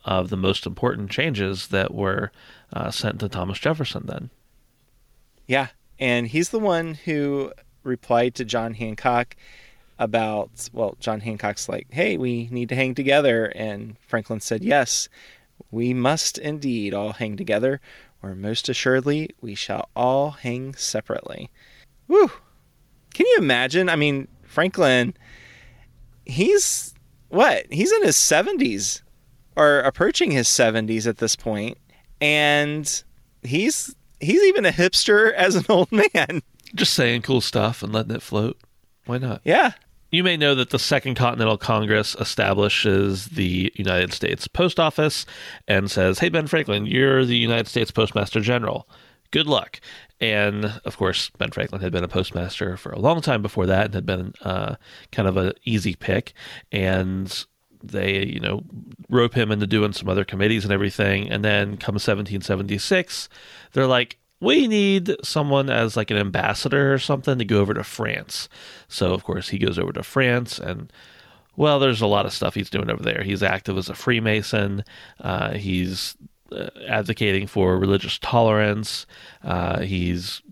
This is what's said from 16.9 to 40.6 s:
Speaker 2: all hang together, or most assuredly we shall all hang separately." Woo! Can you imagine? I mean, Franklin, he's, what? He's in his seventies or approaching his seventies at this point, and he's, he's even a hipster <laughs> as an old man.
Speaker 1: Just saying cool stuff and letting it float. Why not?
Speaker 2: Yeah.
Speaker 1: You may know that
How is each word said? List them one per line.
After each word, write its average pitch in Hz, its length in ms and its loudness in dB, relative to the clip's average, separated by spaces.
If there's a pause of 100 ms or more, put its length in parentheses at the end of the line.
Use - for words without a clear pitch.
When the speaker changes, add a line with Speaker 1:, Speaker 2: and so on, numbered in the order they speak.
Speaker 2:
all 104 200 -4
hang 107 220 -6
together, 107 440 0 (420)
or 95 120 -12
most 101 340 -6
assuredly 135 640 0 (100)
we 107 140 -12
shall - 420 -6
all 131 340 2
hang 131 440 -8
separately." - 760 -8 (560)
Woo! 381 240 6 (800)
Can 370 140 2
you 494 120 6
imagine? 139 500 2
I 170 80 2
mean, 143 320 0 (160)
Franklin, 147 720 2 (1080)
he's, 220 720 0 (340)
what? 196 420 4
He's 196 200 2
in 427 140 4
his 156 120 4
seventies 151 840 0 (540)
or 147 240 6
approaching 190 500 2
his 131 160 2
seventies 113 640 2
at 110 100 -2
this 113 160 0
point, 107 420 -6 (440)
and 147 840 0 (400)
he's, 180 540 -2 (240)
he's 240 240 4
even 381 200 6
a 170 60 4
hipster 208 640 4
<laughs> - 20 -6
as 185 220 2
an 180 120 0
old 190 220 4
man. 180 520 2 (300)
Speaker 1:
Just - 220 0
saying 120 280 2
cool 131 180 2
stuff 113 420 -2
and 104 100 -6
letting 110 220 -2
it - 80 -8
float. 107 340 -2 (500)
Why 120 120 -4
not? 127 240 -6
Speaker 2:
Yeah. 233 300 4 (380)
Speaker 1:
You 175 140 2
may 175 140 2
know 143 160 4
that 127 160 0